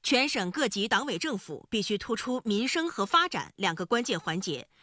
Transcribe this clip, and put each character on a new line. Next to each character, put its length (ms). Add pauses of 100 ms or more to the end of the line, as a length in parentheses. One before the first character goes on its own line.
全 240
省 240
各 180
级 200
党 160
委 140
政 180
府 320
必 140
须 160
突 180
出 280
民 220
生 220
和 160
发 240
展 280
两 180
个 100
关 180
键 160
环 220
节， 260 (160)